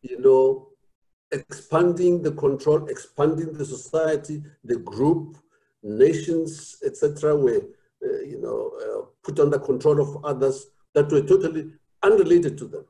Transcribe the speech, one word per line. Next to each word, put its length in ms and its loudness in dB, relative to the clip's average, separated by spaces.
you 180 -14
know, 480 4
expanding 880 0
the 100 -2
control, 560 0
expanding 680 -2
the 100 -8
society, 800 -4
the 120 -2
group, 600 -2
nations, 1000 0
et 140 -6
cetera, 360 0
were, 280 2
uh, 200 -4
you 160 -12
know, 300 -6
uh, 220 -8
put 160 -8
under 200 2
control 420 0
of 240 -6
others 400 -2
that 180 2
were 100 4
totally 500 0
unrelated 540 4
to 80 -14
them. 240 -14